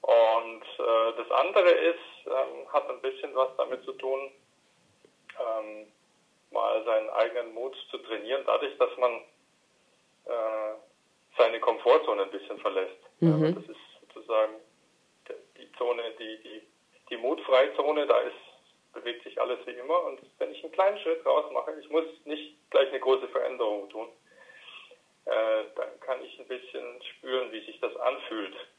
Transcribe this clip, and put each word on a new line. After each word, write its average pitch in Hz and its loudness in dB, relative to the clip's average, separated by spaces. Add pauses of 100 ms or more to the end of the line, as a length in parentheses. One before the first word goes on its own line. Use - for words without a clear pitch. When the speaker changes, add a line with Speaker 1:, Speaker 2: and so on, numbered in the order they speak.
Speaker 1:
Und, 113 4 (160)
äh, 113 4
das - -8
andere 180 6
ist, 170 4 (280)
ähm, 135 -4
hat 139 0
ein 127 -8
bisschen 135 -6
was 131 2
damit 127 -2
zu 131 -10
tun, 135 -4 (1040)
ähm, 107 -6 (640)
mal 107 2
seinen 110 2
eigenen 117 0
Mut 127 -6 (160)
zu 127 -10
trainieren, 110 -4
dadurch, - 0
dass 123 2
man, 123 4 (1120)
äh, 110 -4 (640)
seine 117 4
Komfortzone 113 4
ein 95 -4
bisschen 101 -8
verlässt. 95 -2 (220)
Speaker 2:
Mhm. 165 6
Speaker 1:
Also 156 2
das - -16
ist - -18 (160)
sozusagen 110 0 (760)
d-, - -10 (220)
die - -20
Zone, 120 -2 (160)
die, 113 -12
die, 113 -18 (480)
die 123 -8
mutfreie 131 2
Zone, 147 0
da - 6
ist, 123 -4 (580)
bewegt 120 -10
sich - -10
alles 123 -2
wie 127 -12
immer. 143 -2
Und 135 -8 (180)
wenn - -4
ich - -16
einen 160 -12
kleinen 202 2
Schritt 160 -2
raus 139 2
mache, 131 -4
ich - -20
muss 160 0 (180)
nicht 147 -10 (160)
gleich 135 6
eine 135 -4
große 131 2
Veränderung 117 -2
tun, 113 -10 (1160)
äh, 110 0 (120)
dann - -8
kann 131 -6
ich - -18
ein 131 -18
bisschen 127 -12
spüren, 127 -6
wie 110 -12
sich - -16
das 113 -4
anfühlt. 110 -4 (240)